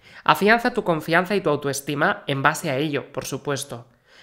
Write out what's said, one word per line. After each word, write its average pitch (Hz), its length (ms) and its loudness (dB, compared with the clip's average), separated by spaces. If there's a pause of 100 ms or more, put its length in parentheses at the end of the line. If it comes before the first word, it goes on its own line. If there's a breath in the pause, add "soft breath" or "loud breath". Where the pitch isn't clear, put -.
(240 loud breath)
Afianza 214 500 4
tu 208 100 -2
confianza 170 520 0
y 196 60 0
tu 160 100 2
autoestima 143 760 -2
en 139 160 -2
base 151 300 0
a 127 60 0
ello, 143 340 -2
por - 140 -8
supuesto. 131 640 -6 (360 soft breath)